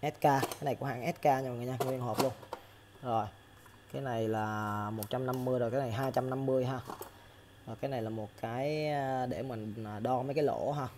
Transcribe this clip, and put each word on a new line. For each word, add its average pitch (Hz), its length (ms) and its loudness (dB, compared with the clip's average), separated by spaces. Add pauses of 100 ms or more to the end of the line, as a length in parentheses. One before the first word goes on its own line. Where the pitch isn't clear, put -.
S 147 160 -2
K, - 40 -16
cái 139 400 4
này 139 140 0
của 139 100 -6
hãng 127 280 -2
S - 80 -8
K - 40 2
nha 135 160 6
mọi 127 160 -2
người 120 80 -4
nha, 127 200 -2
nguyên 131 140 0
hộp 120 240 2
luôn. 131 100 4 (680)
Rồi, 113 220 2 (680)
cái 139 80 -4
này 117 260 0
là 107 640 0
một 110 200 -4
trăm 127 160 -2
năm 127 200 -2
mươi 127 140 2
rồi, 117 120 0
cái 131 80 2
này 127 120 0
hai 131 200 0
trăm 127 180 0
năm 135 160 -2
mươi 131 200 4
ha. 131 140 -2 (880)
Rồi, 113 140 -6
cái 139 80 -2
này 127 120 -2
là 110 80 -2
một 110 200 -4 (120)
cái, 143 480 0
à, 131 360 0
để 127 160 -2
mình, 110 420 -4
à, 104 160 -6
đo 123 220 2
mấy 139 120 -2
cái 151 100 4
lỗ 131 280 2
ha. 143 160 0 (100)